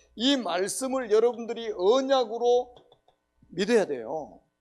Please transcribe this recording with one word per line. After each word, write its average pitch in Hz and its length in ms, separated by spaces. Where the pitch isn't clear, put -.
이 277 220
말씀을 220 760
여러분들이 226 640
언약으로 240 1000
믿어야 196 380
돼요. 127 560